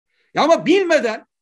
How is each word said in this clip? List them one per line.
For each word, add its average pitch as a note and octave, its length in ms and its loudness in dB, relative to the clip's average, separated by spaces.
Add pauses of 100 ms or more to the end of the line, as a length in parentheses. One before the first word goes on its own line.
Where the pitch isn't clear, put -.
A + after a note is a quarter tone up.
(340)
Ya G3 80 0
ama D4 240 0
bilmeden, D4+ 600 0 (160)